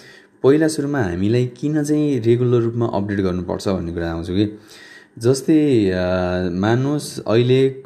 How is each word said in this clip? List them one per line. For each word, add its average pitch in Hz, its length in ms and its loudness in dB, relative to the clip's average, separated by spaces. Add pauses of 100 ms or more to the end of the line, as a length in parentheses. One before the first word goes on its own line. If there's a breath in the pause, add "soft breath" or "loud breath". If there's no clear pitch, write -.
(440 loud breath)
पहिला 151 240 6
सुरुमा 143 340 -2
हामीलाई 101 440 0
किन 147 380 -4
चाहिँ 147 360 0
रेगुलर 120 420 2
रूपमा 117 240 -2
अपडेट 101 340 -2
गर्नुपर्छ 92 480 -2
भन्ने 87 240 -2
कुरा 85 200 -4
आउँछु 85 220 -6
कि। 104 260 -2 (600 loud breath)
जस्तै, 135 680 2
अ, 92 120 -2 (500)
मान्नुहोस् 127 760 -2
अहिले, 127 420 4 (160)